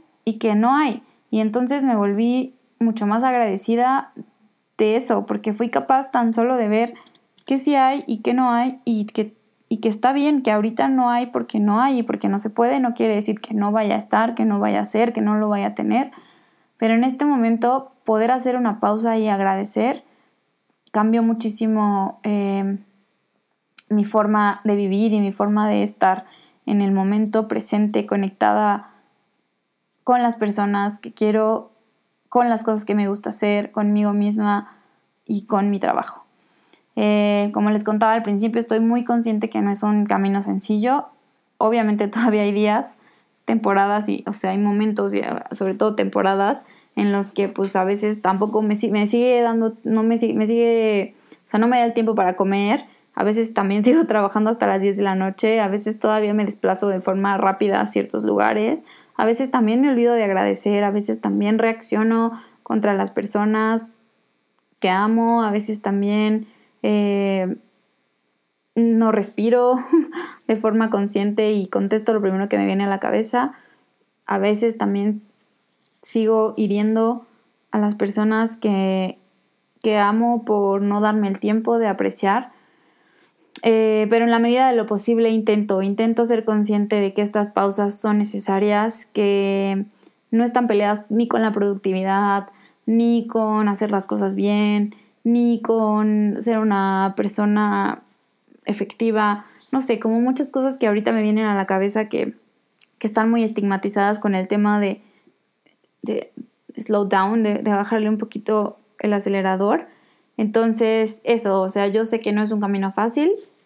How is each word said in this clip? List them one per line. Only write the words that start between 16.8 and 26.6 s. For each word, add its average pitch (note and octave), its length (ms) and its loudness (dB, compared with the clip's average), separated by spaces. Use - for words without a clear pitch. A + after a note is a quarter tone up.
en A#3 80 4
este C4 220 -2
momento A#3+ 640 0
poder A3+ 280 2
hacer B3+ 260 0
una A3 220 -2
pausa A3 380 0
y A3 100 0
agradecer G3+ 760 -2
cambió A3 320 2
muchísimo, G#3+ 1000 0
eh, G3+ 540 -2
mi G#3 160 2
forma G#3 580 2
de G#3 120 2
vivir G3+ 380 0
y G#3+ 60 2
mi G3+ 120 0
forma G#3 380 0
de G#3 140 0
estar F#3+ 420 0